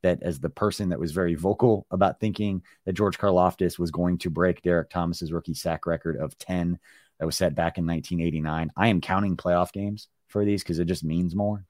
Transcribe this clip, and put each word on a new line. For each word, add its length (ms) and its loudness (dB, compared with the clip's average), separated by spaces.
that 200 2
as 160 -2
the 120 -4
person 400 -2
that 100 -2
was 120 -4
very 220 2
vocal 560 2
about 300 2
thinking 420 -2
that 80 -2
George 260 2
Karlaftis 640 2
was 100 0
going 280 0
to 120 -4
break 320 0
Derek 280 2
Thomas's 420 -4
rookie 220 -6
sack 320 -4
record 320 -2
of 200 -6
ten 400 -2
that 80 -2
was 100 -2
set 200 0
back 220 0
in 80 -2
nineteen 340 -2
eighty-nine. 560 -2
I 120 4
am 120 4
counting 360 0
playoff 360 2
games 340 -6
for 200 0
these 180 0
'cause 140 -2
it 80 2
just 180 -2
means 320 0
more, 340 -2